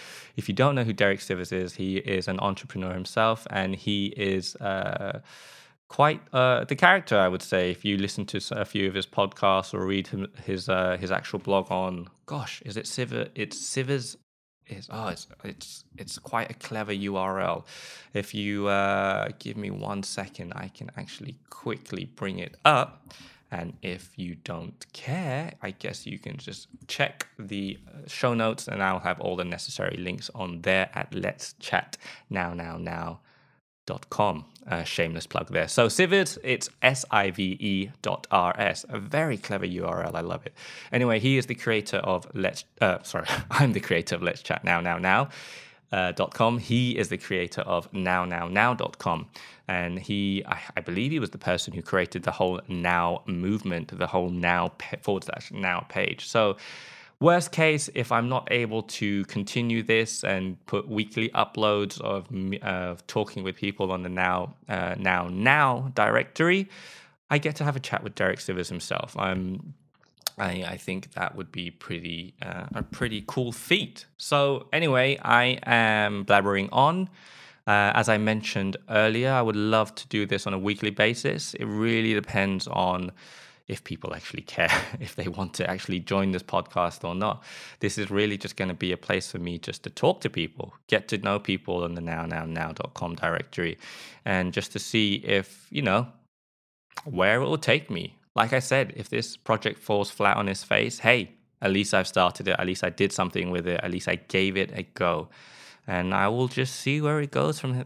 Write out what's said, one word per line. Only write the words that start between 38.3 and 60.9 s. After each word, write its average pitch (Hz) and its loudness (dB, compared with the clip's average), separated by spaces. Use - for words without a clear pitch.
R 90 4
S. - -2
A 110 -8
very 143 0
clever 98 -4
U 90 -4
R 87 -2
L. 85 -4
I 82 -2
love 85 -6
it. - -12
Anyway, 120 2
he 135 4
is 120 0
the 123 -6
creator 107 0
of 90 0
Let's... - -2
Uh, 92 4
sorry, - -4
<laughs> - -8
I'm 135 6
the 95 0
creator 85 0
of 87 -6
Let's 87 -2
Chat 82 -2
Now 87 4
Now 87 0
Now, 98 4
uh, 92 2
dot 87 -2
com. 120 4
He 120 2
is 101 0
the 95 -2
creator 90 -2
of 87 -2
now 92 2
now 85 -4
now 110 4
dot - -4
com. 82 -2
And 90 -2
he, 98 0
I, - -2
I - -2
believe 117 -2
he 160 0
was 110 -2
the 98 -12
person - 0
who 82 -6
created 90 0
the 85 0
whole 90 0
Now 87 0
movement, 92 -2
the 90 -2
whole 90 0
Now 87 2
pa-, - -10
forward 101 -2
slash - -10
Now 90 -2
page. 98 -2
So 107 4
worst 170 6
case, 156 2
if 127 -2
I'm 117 4
not 127 -2
able 110 2
to 101 0
continue 113 0
this 113 2
and 92 -2
put 101 -2
weekly 110 -2